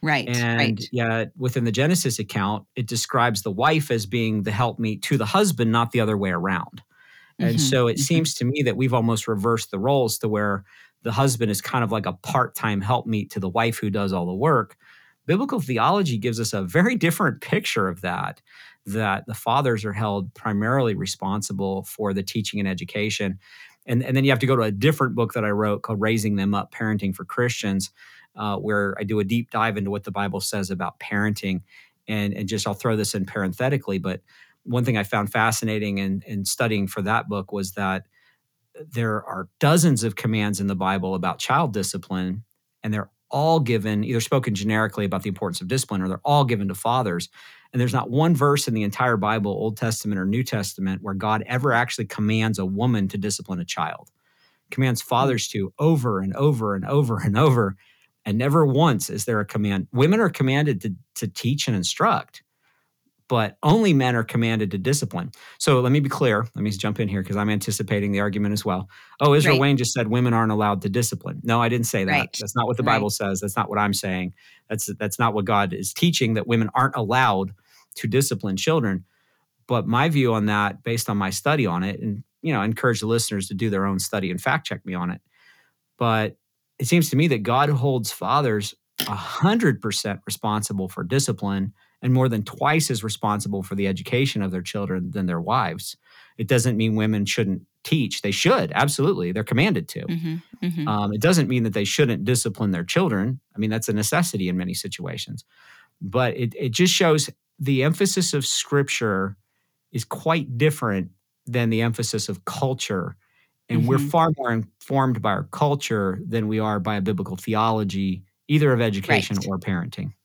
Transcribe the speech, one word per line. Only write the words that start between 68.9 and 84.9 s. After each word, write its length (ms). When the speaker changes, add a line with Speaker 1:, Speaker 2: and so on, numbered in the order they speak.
Speaker 2:
"Oh, 140
Israel 220
Speaker 1:
Right. 60
Speaker 2:
Wayne 160
just 160
said 160
women 240
aren't 180
allowed 320
to 60
discipline." 540
No, 160
I 80
didn't 200
say 180
that. 80
Speaker 1:
Right. 260
Speaker 2:
That's 160
not 120
what 100
the 60
Speaker 1:
Right. 120
Speaker 2:
Bible 140
says. 320
That's 140
not 120
what 120
I'm 160
saying. 400
That's, 300
that's 180
not 160
what 120
God 280
is 180
teaching, 440
that 120
women 280
aren't 200
allowed 580
to 120
discipline 500
children. 480
But 220
my 220
view 240
on 120
that, 380
based 260
on 80
my 140
study 340
on 180
it, 160
and, 240
you 100
know, 80
I 40
encourage 340
the 80
listeners 400
to 80
do 160
their 160
own 100
study 320
and 100
fact 280
check 180
me 80